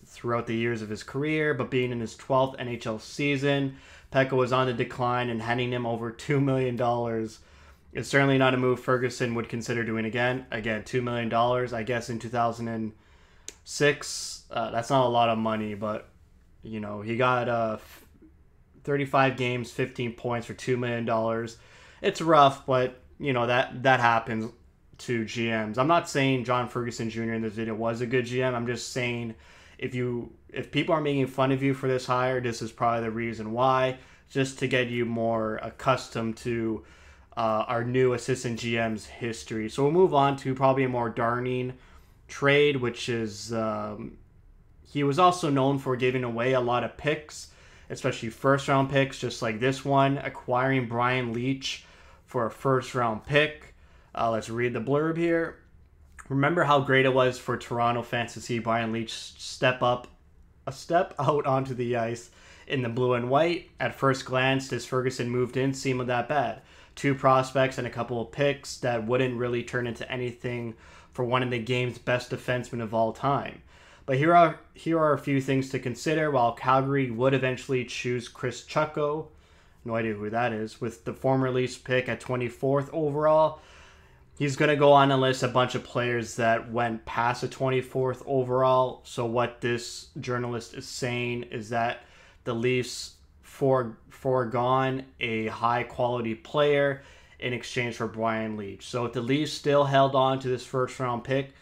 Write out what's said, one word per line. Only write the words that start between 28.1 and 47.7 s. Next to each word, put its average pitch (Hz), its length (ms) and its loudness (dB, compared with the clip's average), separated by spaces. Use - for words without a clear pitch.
G 123 180 -2
M. 127 120 0
I'm 120 120 -4
just 117 260 -6
saying 120 420 -4
if 127 180 -6
you, 120 380 -4
if - 220 -8
people 160 240 0
are 151 60 2
making 139 260 2
fun 131 260 0
of 135 100 0
you 139 120 2
for 135 140 -4
this 127 180 0
hire, 127 340 0
this 120 220 -4
is 110 100 -8
probably 117 300 0
the 113 80 -2
reason 110 420 -6
why, 131 460 2
just 135 300 -2
to 135 60 0
get 123 220 2
you 120 160 -2
more 113 580 0
accustomed 113 760 -2
to, 113 460 -4
uh, 110 320 0
our 120 160 -2
new 127 300 4
assistant 120 480 -4
G 117 160 -2
M's 113 300 -2
history. 110 640 -6
So 135 140 0
we'll 147 80 2
move 175 220 4
on 139 240 4
to 131 160 -4
probably 135 300 4
a 127 40 2
more 120 200 -2
darning 127 640 -2
trade, 143 480 4
which 120 320 -4
is, 110 440 -4
um, 107 640 -6
he 143 180 -4
was 139 160 2
also 175 320 4
known 135 280 4
for 131 180 -2
giving 127 280 0
away 117 280 0
a 127 80 4
lot 120 240 2
of 110 120 -8
picks, - 520 -6